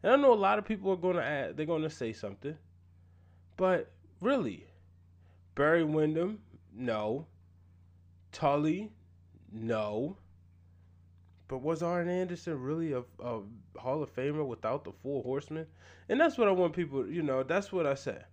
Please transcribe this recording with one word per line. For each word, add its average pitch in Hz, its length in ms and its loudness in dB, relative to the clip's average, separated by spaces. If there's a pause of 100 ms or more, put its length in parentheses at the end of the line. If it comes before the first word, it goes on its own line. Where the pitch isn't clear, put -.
And 202 80 4
I 269 60 8
know 277 160 8
a - 20 8
lot 208 240 4
of 202 60 -8
people 196 260 -2
are 185 60 2
gonna 175 240 0
add, 139 360 -4
they're 156 80 -2
gonna 156 240 -2
say 113 240 -6
something, 110 420 -10 (1000)
but 185 360 2 (280)
really, 190 480 0 (880)
Barry 156 280 4
Windham, 156 560 2 (360)
no. 117 520 -2 (1040)
Tully, 156 600 2 (600)
no. 113 680 -2 (1300)
But 131 120 -6
was 156 240 -2
Arn 175 260 0
Anderson 175 500 -4
really 151 340 -2
a, 123 100 -2 (160)
a 117 220 -6 (360)
Hall 139 240 -2
of - 140 -8
Famer 147 300 -2
without 117 380 -4
the 98 80 -10
Four 135 320 -6
Horsemen? 151 440 -6 (420)
And 254 100 2
that's 320 180 4
what 226 100 6
I 196 40 6
want 180 220 4
people, 139 340 -2
you 160 140 -4
know, 131 220 0
that's - 280 -2
what 175 140 0
I 139 80 4
say. 135 260 -4 (140)